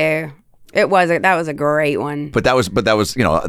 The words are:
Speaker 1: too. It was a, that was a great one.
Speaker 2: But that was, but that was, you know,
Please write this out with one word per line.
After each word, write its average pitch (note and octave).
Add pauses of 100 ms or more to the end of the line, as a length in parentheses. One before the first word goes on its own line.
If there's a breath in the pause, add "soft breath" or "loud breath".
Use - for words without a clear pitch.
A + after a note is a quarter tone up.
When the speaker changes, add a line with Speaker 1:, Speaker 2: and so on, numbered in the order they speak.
(280)
Speaker 1:
too. C#3+ (420)
It G3
was F3+
a, E3+
that F#3
was E3
a D3
great D3
one. D3
Speaker 2:
But A2+
that B2+
was, B2
but G#2
that A2
was, G#2+
you B2
know, D#2+